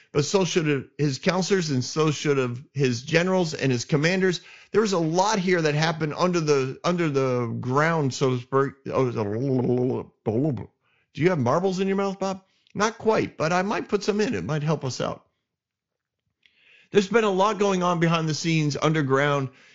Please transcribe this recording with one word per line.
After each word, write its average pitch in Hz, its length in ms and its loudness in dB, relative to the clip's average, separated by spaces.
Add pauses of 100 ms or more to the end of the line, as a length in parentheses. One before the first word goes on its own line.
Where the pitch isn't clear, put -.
(140)
But 143 100 2
so 190 200 2
should 160 240 0
have 139 160 0 (120)
his 143 220 -2
counselors, 180 520 0
and 127 140 0
so 156 280 0
should 143 260 0
have 123 240 -4 (100)
his 127 300 -2
generals 175 500 0
and 135 200 0
his 120 120 -2
commanders. 175 580 0 (280)
There 196 100 2
was 214 120 2
a 185 60 2
lot 185 420 0
here 180 200 2
that 151 140 2
happened 160 420 -2
under 175 220 2
the, 135 460 0
under 175 240 0
the 131 380 0 (140)
ground, 143 540 0
so 135 160 0
to 127 80 -2
speak. 135 360 0 (200)
Oh, 123 160 2 (2000)
do 147 60 -6
you 170 100 4
have 175 100 -2
marbles 175 400 0
in 196 80 -2
your 190 80 0
mouth, 196 240 -4
Bob? 190 240 -6 (320)
Not 220 200 -2
quite, 214 400 -2
but 160 160 -2
I 180 100 2
might 220 260 -4
put 202 160 -2
some 208 160 0
in. 220 160 0
It 85 80 -6
might 147 180 -4
help 151 220 -2
us 120 160 -6
out. - 240 -6 (1700)
There's 196 160 4
been 226 160 2
a 208 60 2
lot 190 280 2
going 196 240 2
on 175 160 2
behind 165 300 2
the 151 60 -2
scenes, 151 460 0
underground, 143 680 2 (260)